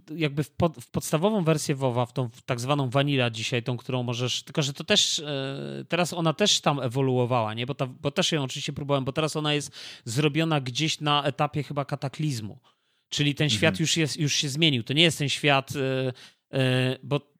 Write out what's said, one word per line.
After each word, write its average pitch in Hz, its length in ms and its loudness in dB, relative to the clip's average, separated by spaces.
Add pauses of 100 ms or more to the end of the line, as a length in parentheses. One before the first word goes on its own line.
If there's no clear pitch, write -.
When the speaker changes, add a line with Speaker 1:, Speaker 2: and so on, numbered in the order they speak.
(180)
Speaker 1:
jakby 147 260 -2
w - 80 -6
pod-, 160 300 -2
w - 100 -20
podstawową 175 520 0
wersję 156 320 2
wowa, 127 300 0
w - 80 -18
tą 127 160 -2
w - 120 -18
tak 123 180 -4
zwaną 135 300 0
vanilla 135 400 2
dzisiaj, 113 340 -4
tą, 123 140 -2
którą 127 260 -4
możesz, 120 400 -2
tylko - 180 -4
że 139 120 -2
to 160 100 -12
też, - 360 2
e, 139 680 -6
teraz 175 240 2
ona 165 200 2
też - 280 2
tam 143 180 2
ewoluowała, 123 720 2
nie? 120 120 -4
Bo 135 100 -6
ta, 135 120 -4
bo 139 240 -4
też - 200 0
ją 151 120 0
oczywiście 139 300 -6
próbowałem, 139 320 -2
bo 135 60 -2
teraz 156 240 -2
ona 151 180 0
jest 143 180 -2 (340)
zrobiona 147 560 2
gdzieś 127 400 -2
na 147 220 2
etapie 147 400 -2
chyba 143 220 -4
kataklizmu. 131 760 -4 (500)
Czyli 147 260 0
ten 151 140 2
świat 120 240 4
Speaker 2:
Mhm. 185 100 -2
Speaker 1:
już 156 140 2
jest, 156 200 0
już 143 160 2
się 147 160 0
zmienił. 139 340 2
To 135 100 -4
nie 156 100 6
jest 165 140 4
ten 143 120 0
świat, 139 460 2
e, 131 380 -2 (460)
e, 127 440 2
bo 139 160 -2 (200)